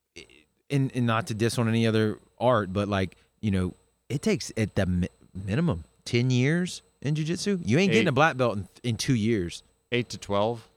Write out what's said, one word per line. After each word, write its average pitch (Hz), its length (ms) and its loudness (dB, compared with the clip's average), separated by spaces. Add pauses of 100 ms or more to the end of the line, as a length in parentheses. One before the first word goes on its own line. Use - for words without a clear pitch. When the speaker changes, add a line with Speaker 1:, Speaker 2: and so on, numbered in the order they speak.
(180)
Speaker 1:
i-, 78 80 -18 (440)
and, 135 260 0
and 123 100 0
not 113 220 0
to 117 60 -6
diss 110 240 0
on 117 120 2
any 113 180 4
other 107 300 2 (220)
art, 107 340 2
but, 101 140 0
like, 95 300 -2 (240)
you 107 100 0
know, 92 220 0 (360)
it 143 120 -4
takes 196 360 -2
at 110 180 -2
the 98 100 2
mi-, 90 220 0 (380)
minimum 107 380 -2 (220)
ten 120 240 0
years 147 520 0 (200)
in 151 140 -2
jiu-jitsu. 170 480 -2
You 110 140 2
ain't 190 140 4
getting 220 160 4
Speaker 2:
Eight. - 20 2
Speaker 1:
a 139 40 0
black 143 240 4
belt 117 200 0
in, 95 100 -8 (160)
in 117 140 -2
two - 180 0
years. 104 480 -2 (280)
Speaker 2:
Eight 120 180 -2
to - 80 -12
twelve 110 600 -4